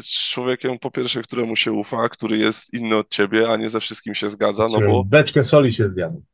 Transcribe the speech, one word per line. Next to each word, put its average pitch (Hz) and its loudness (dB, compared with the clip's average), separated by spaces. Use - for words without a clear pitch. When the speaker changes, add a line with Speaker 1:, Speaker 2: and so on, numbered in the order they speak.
Speaker 1:
z - -4
człowiekiem, 127 -4
po 131 -8
pierwsze, 123 -4
któremu 117 -4
się 113 0
ufa, 113 -2
który 110 -4
jest 107 -2
inny 113 -2
od 107 -2
ciebie, 110 2
a 110 2
nie 110 -4
ze 113 -4
wszystkim 107 -6
się 104 -4
zgadza, 104 0
no 113 2
Speaker 2:
Którym 107 4
Speaker 1:
bo 110 2
Speaker 2:
beczkę 143 4
soli 139 6
się 104 0
zgadza. 85 -6